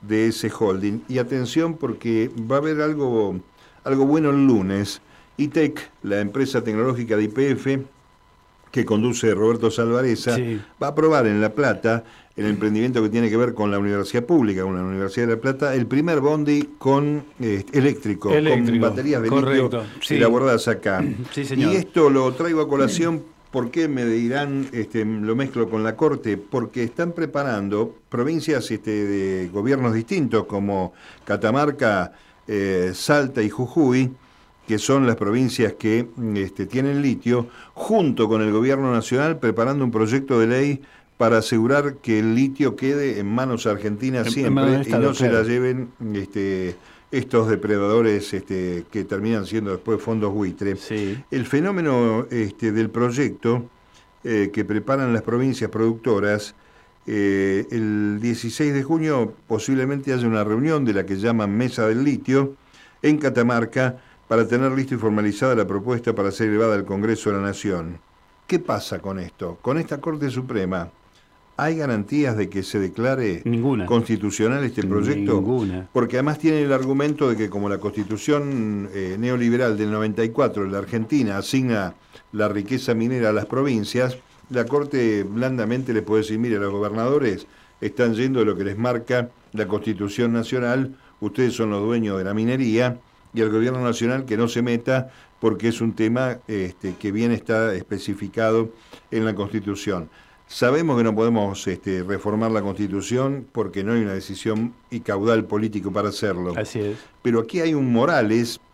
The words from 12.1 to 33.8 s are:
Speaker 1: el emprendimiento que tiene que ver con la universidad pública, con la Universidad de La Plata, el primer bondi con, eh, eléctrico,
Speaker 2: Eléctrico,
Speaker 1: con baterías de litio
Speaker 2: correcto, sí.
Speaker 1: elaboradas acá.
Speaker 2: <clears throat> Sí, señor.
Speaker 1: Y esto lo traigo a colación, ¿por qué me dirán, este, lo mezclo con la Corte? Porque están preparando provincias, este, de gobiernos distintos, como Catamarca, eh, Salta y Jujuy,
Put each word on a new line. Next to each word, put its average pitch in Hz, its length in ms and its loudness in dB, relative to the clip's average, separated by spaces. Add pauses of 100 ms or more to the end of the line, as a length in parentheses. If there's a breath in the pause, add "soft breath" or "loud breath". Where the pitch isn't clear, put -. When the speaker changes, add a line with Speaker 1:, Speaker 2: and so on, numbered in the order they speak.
Speaker 1:
el 104 120 -2
emprendimiento 107 560 2
que 107 80 2
tiene 117 180 2
que 107 80 2
ver 120 160 2
con 107 180 0
la 101 80 0
universidad 101 460 0
pública, 110 380 2
con 95 120 -2
la 90 80 -2
Universidad 95 440 -2
de 117 80 2
La 113 60 -6
Plata, 135 340 0
el 123 120 0
primer 147 340 0
bondi 147 580 2
con, 143 440 2 (160)
eh, 104 240 -2 (100)
eléctrico, 131 600 0
Speaker 2:
Eléctrico, 131 380 4
Speaker 1:
con 117 100 2
baterías 123 400 0
de 113 80 0
litio 135 160 2
Speaker 2:
correcto, 123 400 2 (160)
sí. - 160 -2
Speaker 1:
elaboradas 117 500 4
acá. 101 380 0 (120)
Speaker 2:
<clears throat> 120 160 -10
Sí, 143 120 -6
señor. 139 280 2
Speaker 1:
Y 190 40 2
esto 165 320 4
lo 131 240 4
traigo 160 300 0
a 143 60 0
colación, 143 540 0 (280)
¿por 123 200 -2
qué 165 160 0
me 131 200 -2
dirán, 131 680 0
este, 110 320 -4
lo 110 320 -2
mezclo 135 320 0
con 110 160 -2
la 110 100 0
Corte? 120 440 0
Porque 117 460 -4
están 170 280 -4
preparando 120 840 -2 (140)
provincias, 139 600 -2
este, 107 200 -4 (140)
de 95 480 -2
gobiernos 120 400 0
distintos, 113 540 0
como 98 480 -2 (320 loud breath)
Catamarca, 110 840 0 (360 soft breath)
eh, 95 460 0
Salta 139 480 0
y 107 80 0
Jujuy, 131 600 2 (560 soft breath)